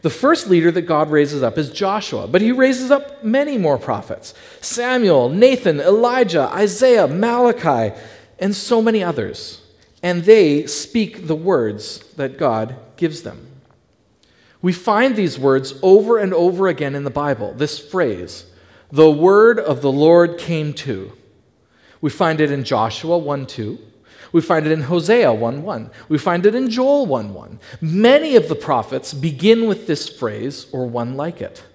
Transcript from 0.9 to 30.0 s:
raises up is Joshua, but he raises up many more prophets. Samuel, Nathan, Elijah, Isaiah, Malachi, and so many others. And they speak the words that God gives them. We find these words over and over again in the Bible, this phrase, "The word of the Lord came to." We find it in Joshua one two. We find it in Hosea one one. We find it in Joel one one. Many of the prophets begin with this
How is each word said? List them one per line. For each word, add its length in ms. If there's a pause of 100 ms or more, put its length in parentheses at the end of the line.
raises 320
up 160
is 140
Joshua, 560
but 140
he 100
raises 400
up 320
many 340
more 220
prophets. 560 (260)
Samuel, 680
Nathan, 500
Elijah, 760
Isaiah, 540
Malachi, 880 (420)
and 180
so 280
many 200
others. 580 (420)
And 220
they 420
speak 580
the 100
words 680 (140)
that 200
God 380 (220)
gives 260
them. 240 (1120)
We 120
find 420
these 240
words 420
over 380
and 160
over 320
again 260
in 100
the 60
Bible, 480
this 220
phrase, 640 (480)
"The 180
word 500
of 220
the 100
Lord 460
came 360
to." 400 (840)
We 120
find 280
it 120
in 120
Joshua 540
one 300
two. 320 (520)
We 100
find 240
it 60
in 100
Hosea 520
one 300
one. 280 (180)
We 80
find 280
it 80
in 160
Joel 360
one 280
one. 240 (220)
Many 560
of 140
the 60
prophets 580
begin 520
with 220
this 220